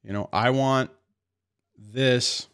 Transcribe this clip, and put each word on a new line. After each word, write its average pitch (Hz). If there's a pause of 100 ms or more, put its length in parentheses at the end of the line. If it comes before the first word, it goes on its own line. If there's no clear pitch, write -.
You 101
know, 101
"I 117
want 135 (840)
this." 123